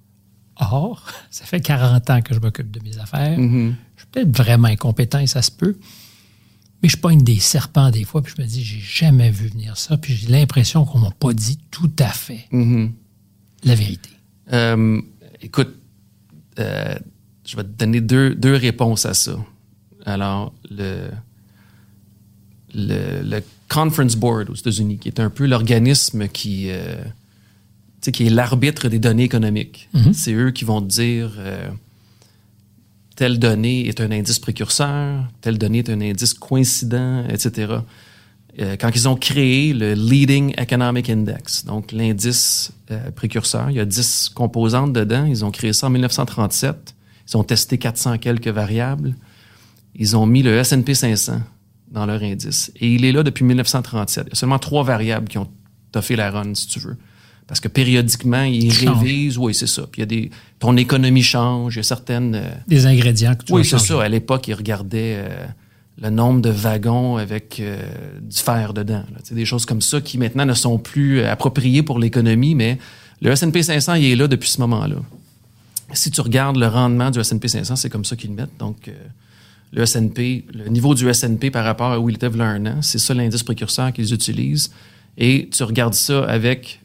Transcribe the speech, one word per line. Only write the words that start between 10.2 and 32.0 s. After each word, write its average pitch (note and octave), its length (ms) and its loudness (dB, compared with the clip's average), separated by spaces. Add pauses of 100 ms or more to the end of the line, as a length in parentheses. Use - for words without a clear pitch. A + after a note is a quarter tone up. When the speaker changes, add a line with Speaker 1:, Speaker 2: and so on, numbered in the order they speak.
Speaker 1:
l'impression C#3 540 4
qu'on - 140 0
m'a G#2+ 140 4
pas B2+ 200 -2
dit A2+ 280 -2 (100)
tout D#3+ 300 -2
à B2 100 4
fait - 420 -12
Speaker 2:
Mm-hmm. A#2 380 2 (760)
Speaker 1:
la B2 120 4
vérité. G2+ 340 -4 (420)
Speaker 2:
Euh, A2+ 480 2 (420)
écoute, - 340 -2 (840)
euh, G#1 360 -4 (500)
je - 100 -14
vais G#2+ 80 -8
te G2 40 -12 (100)
donner A#2 240 2
deux, B2+ 320 4
deux C3 220 4
réponses A#2 500 0
à - 80 -2
ça. - 240 -2 (680)
Alors, G2 460 -4 (180)
le, F#2+ 380 -8 (1600)
le, G2 500 -4
le G#2 180 -4 (280)
Conference D3+ 460 2
Board A2 340 -2
aux - 60 -10
États-Unis, G#2 420 -2
qui - 100 -14
est - 120 -4
un A2 100 0
peu C#3 160 -2
l'organisme A#2 840 2
qui, F#2+ 420 -6
euh, F2 340 -8
tu - 1000 -20
sais, C3 60 0
qui A#2+ 140 0
est A2+ 40 4
l'arbitre B2 600 2
des A2+ 100 0
données A#2 260 4
économiques. G#2+ 680 -2
Speaker 1:
Mm-hmm. D3 200 6
Speaker 2:
C'est - 200 -2
eux B2 180 2
qui B2 140 -8
vont G#2+ 160 0
te G2 60 -4
dire, A#2 500 -2
euh, F#2+ 320 -10 (1500)